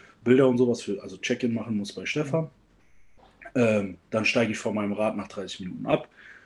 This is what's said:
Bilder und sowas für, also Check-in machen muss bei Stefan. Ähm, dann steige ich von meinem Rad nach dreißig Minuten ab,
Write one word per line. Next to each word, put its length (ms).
Bilder 260
und 80
sowas 240
für, 220
also 140
Check-in 360
machen 240
muss 160
bei 120
Stefan. 440
Ähm, 440
dann 160
steige 260
ich 60
von 180
meinem 180
Rad 220
nach 140
dreißig 320
Minuten 240
ab, 240